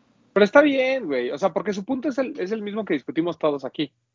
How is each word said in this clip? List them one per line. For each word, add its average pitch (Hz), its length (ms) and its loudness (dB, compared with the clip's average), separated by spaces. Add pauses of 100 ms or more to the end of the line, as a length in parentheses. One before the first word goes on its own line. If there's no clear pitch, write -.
(340)
Pero 196 120 6
está 285 160 8
bien, 269 460 2
güey, 127 240 -2
o 143 60 -6
sea, 180 160 0
porque 190 200 -4
su 190 100 -6
punto 262 260 -4
es 240 80 -4
el, 233 220 -4
es 180 120 -4
el 226 100 -4
mismo 208 240 -6
que 190 80 -2
discutimos 160 440 -2
todos 143 280 -2
aquí. 139 260 -6 (240)